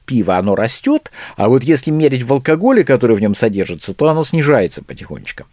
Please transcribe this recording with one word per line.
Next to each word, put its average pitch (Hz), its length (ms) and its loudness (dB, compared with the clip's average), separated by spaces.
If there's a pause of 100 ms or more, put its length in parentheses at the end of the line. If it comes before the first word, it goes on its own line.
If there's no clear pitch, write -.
пива, 95 320 0
оно 98 180 0
растёт, 269 540 -2 (280)
а 104 120 0
вот 131 140 4
если 156 260 0
мерить 151 320 2
в 120 120 -4
алкоголе, 165 500 2
который 120 320 2
в 101 60 0
нём 107 120 2
содержится, 95 640 -4
то 151 140 0
оно 156 140 0
снижается 139 600 0
потихонечку. - 680 -16